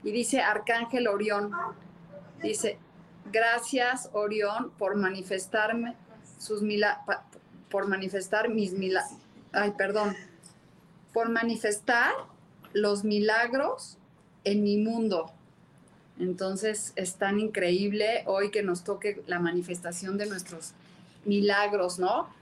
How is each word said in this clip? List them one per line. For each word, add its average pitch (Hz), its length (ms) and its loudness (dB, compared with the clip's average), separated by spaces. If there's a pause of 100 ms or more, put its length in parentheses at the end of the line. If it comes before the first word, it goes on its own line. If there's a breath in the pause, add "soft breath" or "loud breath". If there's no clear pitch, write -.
Y 214 80 -2
dice 240 300 2
Arcángel 233 640 0
Orión, 208 440 0 (880)
dice, 214 380 -2 (520)
"Gracias, 240 840 0
Orión, 208 580 0
por 196 240 -2
manifestarme 208 1000 -2 (440)
sus 208 240 -2
mila-, 208 420 2
pa-, - 200 -4 (440)
por 196 180 0
manifestar 196 600 0
mis 208 240 0
mila-, 185 340 0 (460)
ay, 208 240 2
perdón, 202 400 0 (960)
por 233 160 2
manifestar 233 840 2 (600)
los 202 300 2
milagros 233 960 0 (460)
en 208 180 4
mi 202 140 4
mundo." 214 540 0 (840)
Entonces, 190 800 -4
es 185 220 -4
tan 202 220 2
increíble 208 880 2
hoy 196 240 2
que 208 140 0
nos 180 200 -2
toque 202 440 -4
la 180 100 -2
manifestación 175 800 -2
de 208 80 -2
nuestros 180 480 -12 (520 loud breath)
milagros, 202 720 4
¿no? 220 420 0